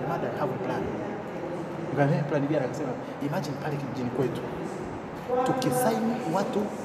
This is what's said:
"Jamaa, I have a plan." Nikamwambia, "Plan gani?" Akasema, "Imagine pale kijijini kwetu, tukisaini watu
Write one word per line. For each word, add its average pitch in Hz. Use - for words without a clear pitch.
"Jamaa, -
I -
have -
a -
plan." -
Nikamwambia, 143
"Plan 143
gani?" 143
Akasema, 127
"Imagine 151
pale 143
kijijini 123
kwetu, 131
tukisaini 226
watu 202